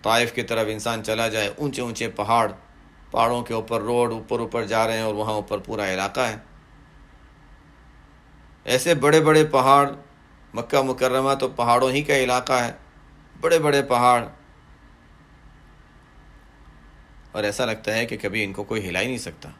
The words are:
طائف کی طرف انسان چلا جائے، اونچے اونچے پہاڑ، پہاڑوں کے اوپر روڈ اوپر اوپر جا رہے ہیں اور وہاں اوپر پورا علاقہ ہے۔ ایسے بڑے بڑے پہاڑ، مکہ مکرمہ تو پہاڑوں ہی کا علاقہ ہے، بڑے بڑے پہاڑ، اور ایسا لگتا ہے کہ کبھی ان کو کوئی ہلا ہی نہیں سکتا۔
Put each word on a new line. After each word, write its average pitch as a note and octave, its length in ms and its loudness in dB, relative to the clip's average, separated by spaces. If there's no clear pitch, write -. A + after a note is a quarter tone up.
طائف A#2 320 0
کی B2 80 -6
طرف A2 280 -2
انسان A2 340 -6
چلا A2 240 -2
جائے، G#2 300 -4
اونچے C#3 240 -6
اونچے A#2 280 -6
پہاڑ، A2+ 420 0
پہاڑوں A#2 300 0
کے A2+ 120 -8
اوپر A2+ 280 -4
روڈ A#2+ 300 0
اوپر A#2 280 -6
اوپر A#2 260 -4
جا A2 220 0
رہے A2+ 60 -2
ہیں A2 100 -2
اور G#2+ 100 -2
وہاں G#2+ 200 -4
اوپر G#2 240 -4
پورا G2+ 360 -4
علاقہ G2 260 -4
ہے۔ A#2 160 -2
ایسے E3+ 300 2
بڑے D3+ 280 6
بڑے D#3 240 6
پہاڑ، C#3 460 4
مکہ A#2 280 0
مکرمہ C3 520 0
تو C3 140 -2
پہاڑوں A#2+ 440 2
ہی C#3+ 100 0
کا D3+ 160 0
علاقہ B2+ 360 0
ہے، A#2+ 180 0
بڑے E3 180 4
بڑے C#3+ 220 2
پہاڑ، A#2+ 440 2
اور G#2 120 -4
ایسا G#2 220 -2
لگتا G#2+ 280 -4
ہے A#2 120 -2
کہ A#2 160 -8
کبھی G#2+ 220 -4
ان G2 100 -6
کو G2 100 -8
کوئی G2+ 260 -6
ہلا F2+ 120 -2
ہی A#2 60 -2
نہیں B2+ 100 -6
سکتا۔ G2+ 320 -14